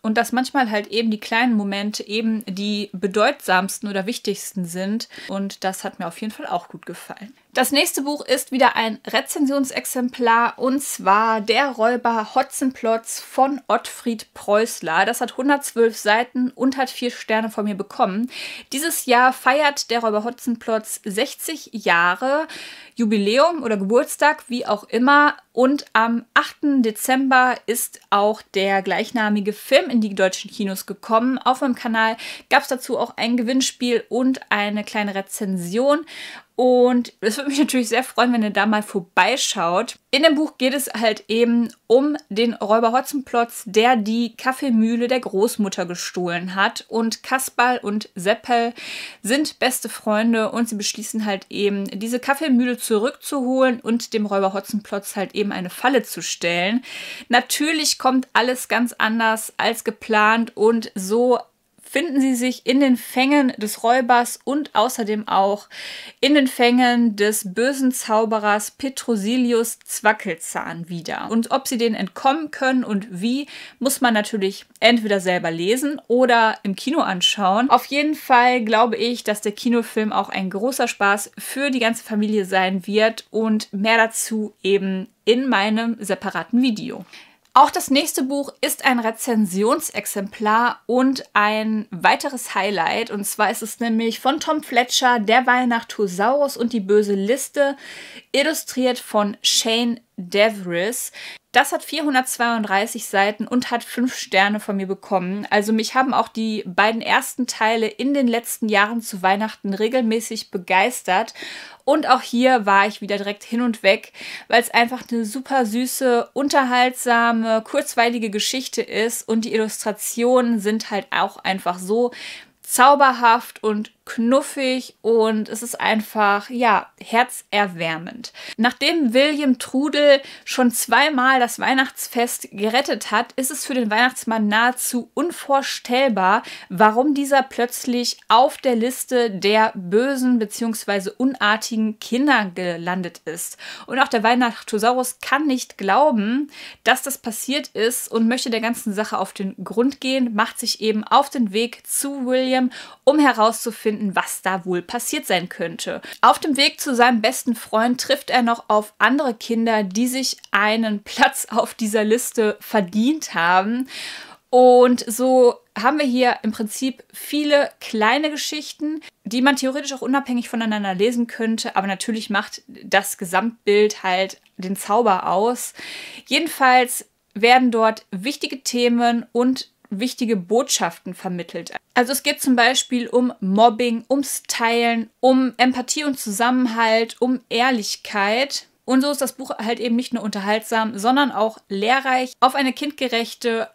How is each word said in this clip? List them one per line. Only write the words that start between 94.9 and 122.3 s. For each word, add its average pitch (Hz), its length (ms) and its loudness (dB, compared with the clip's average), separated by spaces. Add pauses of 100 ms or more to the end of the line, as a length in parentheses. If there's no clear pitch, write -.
Der 220 260 4
Weihnachtosaurus 240 1080 0
und 240 160 -4
die 233 80 -2
böse 202 340 2
Liste, 277 640 0 (560)
illustriert 254 680 0
von 208 420 -2
Shane 233 580 0 (160)
Devries. 196 960 0 (400)
Das 277 220 2
hat 320 100 -6
vierhundertzweiunddreißig 233 1200 -2
Seiten 208 380 0
und 247 260 -2
hat 240 120 -2
fünf 254 320 -4
Sterne 202 460 0
von 202 160 -4
mir 190 100 -4
bekommen. 196 640 -4
Also 208 240 2
mich 220 220 -2
haben 262 180 2
auch 226 160 0
die 220 360 -4
beiden 214 360 0
ersten 254 460 0
Teile 226 400 0
in 269 260 -2
den 269 140 2
letzten 233 420 -2
Jahren 214 320 2
zu 202 200 -10
Weihnachten 202 520 0
regelmäßig 220 800 -2
begeistert. 196 800 0 (500)
Und 294 240 2
auch 254 140 4
hier 247 440 2
war 196 220 4
ich 208 140 -8
wieder 202 160 -4
direkt 202 260 -6
hin 233 180 -4
und 233 220 -2
weg, 190 300 2 (340)
weil 233 140 4
es - 80 -10
einfach 240 320 2 (100)
eine 233 140 -2
super 262 400 -2
süße, 240 680 0
unterhaltsame, 240 1300 2
kurzweilige 240 640 0
Geschichte 226 520 -4
ist. - 460 -4
Und 226 160 0
die 233 100 -4
Illustrationen 233 1080 0
sind 214 320 -2
halt 196 180 -4
auch 190 280 -2
einfach 180 420 -4
so 226 320 0 (500)